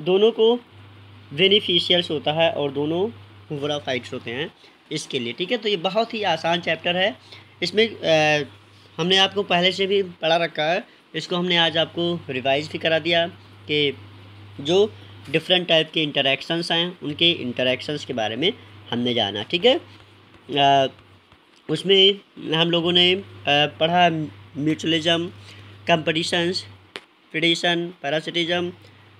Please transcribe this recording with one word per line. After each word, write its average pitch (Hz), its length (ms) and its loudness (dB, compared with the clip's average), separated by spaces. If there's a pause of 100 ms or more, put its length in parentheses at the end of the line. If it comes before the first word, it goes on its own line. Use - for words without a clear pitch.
दोनों 190 320 4
को 226 240 4 (760)
बेनिफिशियल्स 180 800 2
होता 147 220 -2
है 165 200 2
और 143 180 -2
दोनों 160 400 -2
ज़ूफोराफाइट्स 143 1040 -6
होते 120 160 -10
हैं 139 240 -8 (380)
इसके 156 260 -6
लिए, 120 140 -6
ठीक 180 200 -6
है। 247 60 0
तो 220 100 -6
ये 208 80 0
बहुत 190 380 -2
ही 214 80 -6
आसान 170 380 -2
चैप्टर 175 360 -2
है। 196 220 0 (440)
इसमें, 190 260 0
अ, 151 580 2 (500)
हमने 180 200 2
आपको 190 260 2
पहले 180 300 2
से 190 140 -2
भी 196 160 2
पढ़ा 170 340 0
रखा 160 280 -2
है, 180 220 -2 (280)
इसको 160 220 -6
हमने 175 200 0
आज 165 200 2
आपको 170 440 -2 (100)
रिवाइज 135 420 -2
भी 175 60 -8
करा 160 200 0
दिया 170 300 0 (420)
कि 147 260 0 (640)
जो 185 320 2 (380)
डिफरेंट 175 380 0
टाइप 160 260 2
के 165 80 0
इंटरैक्शंस 147 720 -2
हैं 175 300 -2
उनके 151 300 0
इंटरैक्शंस 127 720 -4
के - 80 -8
बारे 110 240 -4
में 165 160 -2 (380)
हमने 123 240 -2
जाना, 104 280 0
ठीक 175 220 -2
है। 269 160 4 (800)
अ, 139 340 4 (800)
उसमें 190 440 4 (400)
हम 170 160 2
लोगों 170 220 0
ने, 180 220 4
अ, 196 80 -2 (260)
पढ़ा 160 640 2 (460)
म्यूचुअलिज्म, 160 720 0 (580)
कॉम्पिटिशंस, 170 800 0 (640)
प्रीडेशन, 170 600 0 (100)
पैरासिटिज्म, 165 680 -2 (500)